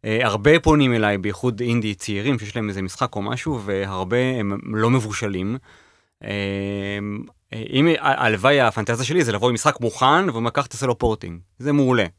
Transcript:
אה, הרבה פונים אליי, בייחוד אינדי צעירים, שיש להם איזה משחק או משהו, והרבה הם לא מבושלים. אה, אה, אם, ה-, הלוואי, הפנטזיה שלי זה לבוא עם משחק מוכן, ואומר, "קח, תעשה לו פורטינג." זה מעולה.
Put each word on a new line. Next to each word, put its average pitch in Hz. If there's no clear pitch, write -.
אה, 110
הרבה 107
פונים 147
אליי, 104
בייחוד 104
אינדי 117
צעירים, 110
שיש 104
להם 107
איזה 98
משחק 95
או 101
משהו, 123
והרבה 98
הם 101
לא 110
מבושלים. 107
אה, 104
אה, 113
אם, 139
ה-, 143
הלוואי, 117
הפנטזיה 117
שלי 156
זה 113
לבוא 104
עם 123
משחק 139
מוכן, 139
ואומר, 117
"קח, 139
תעשה 131
לו 120
פורטינג." 104
זה 139
מעולה. 127